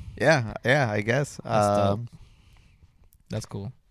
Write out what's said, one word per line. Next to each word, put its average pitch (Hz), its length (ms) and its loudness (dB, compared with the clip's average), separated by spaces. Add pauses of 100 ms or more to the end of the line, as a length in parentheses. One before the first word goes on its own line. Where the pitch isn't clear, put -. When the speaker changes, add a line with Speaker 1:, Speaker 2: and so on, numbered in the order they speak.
(200)
Speaker 1:
Yeah, 120 340 2 (120)
yeah, 127 240 4
I 104 120 0
guess. 120 420 -2
Speaker 2:
That's 107 240 2
dope. 101 320 2
Speaker 1:
Um, 120 80 -10 (1200)
Speaker 2:
That's 110 160 -8
cool. 104 260 -12 (200)